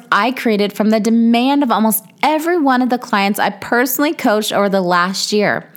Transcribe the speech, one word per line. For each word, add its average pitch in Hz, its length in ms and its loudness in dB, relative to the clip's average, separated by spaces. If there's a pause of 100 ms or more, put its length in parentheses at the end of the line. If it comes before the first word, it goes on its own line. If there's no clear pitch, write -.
(120)
I 220 200 2
created 208 420 -2
from 214 160 0
the 220 100 2
demand 233 600 2
of 240 80 0
almost 214 340 0 (180)
every 311 360 0
one 262 240 2
of 240 80 0
the 247 80 0
clients 202 400 -2
I 156 100 0
personally 269 640 -2
coached 214 400 -2
over 202 160 0
the 190 140 0
last 180 500 -2
year. 202 440 -2